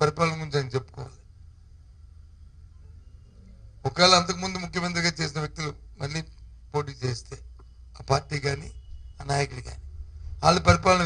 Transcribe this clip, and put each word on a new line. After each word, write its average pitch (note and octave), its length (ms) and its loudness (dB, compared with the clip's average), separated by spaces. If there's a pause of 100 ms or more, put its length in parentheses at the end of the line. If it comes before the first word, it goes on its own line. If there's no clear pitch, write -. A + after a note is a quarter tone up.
పరిపాలన D#3 380 2
గురించి D3+ 200 -4
ఆయన C3 160 -2
చెప్పుకోవాలి. - 420 -8 (2750)
ఒకవేళ F3 320 6
అంతకుముందు F#3 440 -2
ముఖ్యమంత్రిగా E3+ 560 0
చేసిన D#3 240 -2
వ్యక్తులు D3+ 280 -6 (300)
మళ్ళీ D3 200 -4 (520)
పోటీ D3 200 -2 (100)
చేస్తే B2+ 320 -6 (640)
ఆ - 100 -14
పార్టీ D3 280 0 (100)
కానీ C#3+ 220 -4 (500)
ఆ - 120 -12
నాయకుడు C3+ 380 0
కానీ - 140 -14 (600)
వాళ్ళ E3+ 240 6
పరిపాలన F3+ 380 6